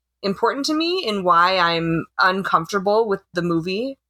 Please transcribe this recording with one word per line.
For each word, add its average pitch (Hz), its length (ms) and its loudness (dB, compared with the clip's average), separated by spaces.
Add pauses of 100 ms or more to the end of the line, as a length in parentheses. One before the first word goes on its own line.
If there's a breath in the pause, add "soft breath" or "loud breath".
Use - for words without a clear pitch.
(220)
important 220 440 -2
to 302 80 -2
me 339 320 -2
in 208 180 -4
why 180 340 4
I'm 165 480 0 (120)
uncomfortable 190 880 0
with 196 120 -2 (140)
the 175 80 -2
movie 185 560 -2 (120)